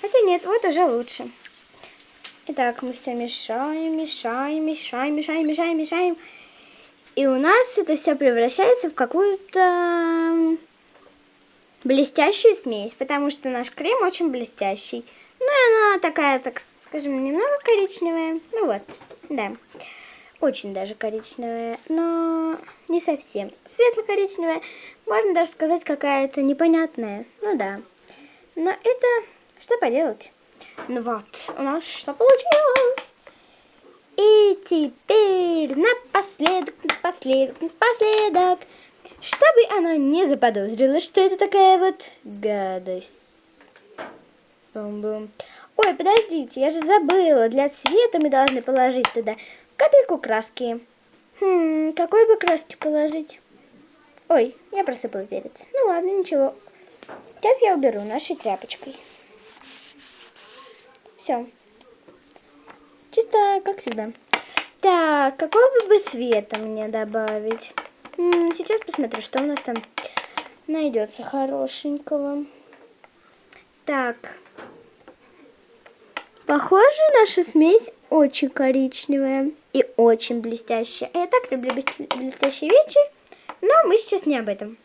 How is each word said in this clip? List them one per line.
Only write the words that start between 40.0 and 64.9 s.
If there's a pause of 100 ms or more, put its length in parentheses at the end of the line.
заподозрила,
что
это
такая
вот (200)
гадость. (1500)
Бум-бум. (480)
Ой,
подождите,
я
же
забыла,
для
цвета
мы
должны
положить
туда (460)
капельку
краски. (600)
Хм,
какой
бы
краски
положить? (880)
Ой, (160)
я
просыпала
перец.
Ну
ладно,
ничего. (880)
Сейчас
я
уберу
нашей
тряпочкой. (2250)
Всё. (1600)
Чисто,
как
всегда. (680)
Так,